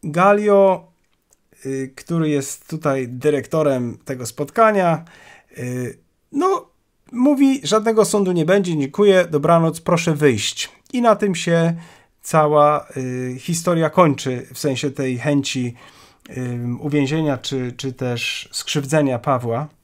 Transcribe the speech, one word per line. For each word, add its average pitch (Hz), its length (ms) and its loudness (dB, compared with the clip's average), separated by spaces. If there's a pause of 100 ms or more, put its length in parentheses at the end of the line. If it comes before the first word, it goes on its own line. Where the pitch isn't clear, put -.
Galio, 196 840 2 (760)
y, 135 300 -6
który 160 340 -2
jest 139 380 -4
tutaj 135 400 -4
dyrektorem 135 960 -2
tego 127 200 -10
spotkania, 175 800 0 (520)
y, 123 400 -8 (340)
no, 370 380 -2 (420)
mówi: 269 520 2
„Żadnego 214 420 2
sądu 196 260 0
nie 170 140 2
będzie, 180 320 2
dziękuję, 185 540 4
dobranoc, 160 500 2
proszę 170 320 0
wyjść”. 139 560 0 (240)
I 247 80 -2
na 226 140 4
tym 208 200 -2
się 170 400 0 (460)
cała, 151 680 2 (100)
y, 127 420 -6
historia 165 500 -2
kończy, 135 640 0
w - 60 -16
sensie 139 320 -4
tej 131 260 -6
chęci, 131 580 -2 (540)
y, 123 300 -8 (200)
uwięzienia 147 580 0
czy, 127 400 -6
czy 131 160 -8
też - 580 -6
skrzywdzenia 139 680 -2
Pawła. 123 480 -4 (160)